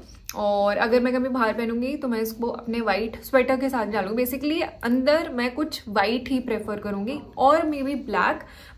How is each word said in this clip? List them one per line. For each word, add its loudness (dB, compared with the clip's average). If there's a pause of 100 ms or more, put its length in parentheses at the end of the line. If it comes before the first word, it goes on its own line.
(360)
और 2
अगर 4
मैं 2
कभी 0
बाहर 0
पहनूंगी -2
तो -4
मैं 0
इसको -4
अपने -4
white 0
sweater 4
के 0
साथ -2
डालूंगी। 0
Basically -2 (220)
अंदर 2
मैं -2
कुछ -4
white 0
ही 2
prefer -4
करूंगी -4 (180)
और 6
maybe -4 (100)
black, 0 (340)